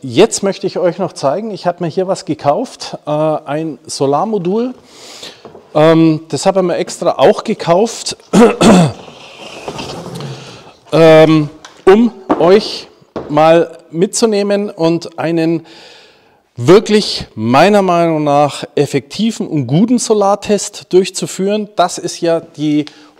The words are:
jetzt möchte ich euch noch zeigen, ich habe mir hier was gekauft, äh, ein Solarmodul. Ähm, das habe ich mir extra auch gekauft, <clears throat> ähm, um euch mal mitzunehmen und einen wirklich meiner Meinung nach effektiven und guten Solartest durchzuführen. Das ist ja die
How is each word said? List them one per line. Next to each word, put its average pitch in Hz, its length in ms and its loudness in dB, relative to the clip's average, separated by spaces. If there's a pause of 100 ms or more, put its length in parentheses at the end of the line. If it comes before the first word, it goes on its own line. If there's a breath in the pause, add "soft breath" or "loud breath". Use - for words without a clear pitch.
jetzt 143 420 0
möchte 196 220 -4
ich 180 140 -4
euch 170 180 -2
noch 185 140 -6
zeigen, 190 400 -4
ich 180 160 -6
habe 175 160 -4
mir 165 60 -4
hier 185 180 -4
was 185 160 -6
gekauft, - 840 -4
äh, 151 60 -6
ein 151 720 -4
Solarmodul. 190 880 -2 (1000 loud breath)
Ähm, 160 540 4
das - 160 -4
habe 190 160 2
ich 185 40 0
mir 160 120 -2
extra - 420 -4
auch 190 240 4
gekauft, - 720 -2 (140)
<clears throat> - 40 -2 (2500 loud breath)
ähm, 156 580 6 (360)
um 214 260 6 (280)
euch 185 480 2 (420)
mal 160 480 2 (140)
mitzunehmen 202 800 -2
und 165 480 -2
einen 165 480 -2 (880 loud breath)
wirklich 190 800 2
meiner 151 480 2
Meinung 170 400 0
nach 143 400 0 (100)
effektiven 180 720 -4
und 143 200 -4
guten 220 320 2
Solartest 202 920 -2
durchzuführen. 196 840 -2
Das 175 240 -2
ist 175 200 -10
ja 165 200 0
die 151 460 -4 (340 loud breath)